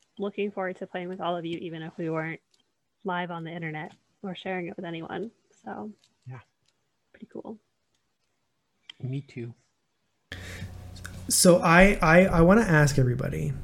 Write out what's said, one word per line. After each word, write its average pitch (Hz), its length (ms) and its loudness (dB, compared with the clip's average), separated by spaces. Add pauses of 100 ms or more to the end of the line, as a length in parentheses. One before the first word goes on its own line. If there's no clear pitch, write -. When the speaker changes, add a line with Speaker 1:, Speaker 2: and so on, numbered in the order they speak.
(180)
Speaker 1:
looking 202 320 -6
forward 185 260 -8
to 190 100 -12
playing 180 220 -10
with 185 120 -12
all 175 160 -4
of 165 100 -8
you, 165 120 -8
even 160 240 -12
if 165 140 -14
we 165 140 -6
weren't 160 300 -6 (640)
live 175 260 -6
on 165 140 -10
the 160 80 -12
internet 160 400 -10 (300)
or 185 120 -10
sharing 180 320 -8
it 170 100 -12
with - 80 -12
anyone. 170 460 -10 (340)
So 214 260 -12 (380)
Speaker 2:
Yeah. 127 120 -16 (720)
Speaker 1:
pretty - 200 -20
cool. - 240 -16 (1400)
Speaker 2:
Me 131 200 -8
too. 117 340 -14 (1700)
Speaker 3:
So 180 340 6
I, 185 400 6
I, 170 240 8
I 175 140 2
wanna 196 220 8
ask 151 360 4
everybody 127 540 -2 (120)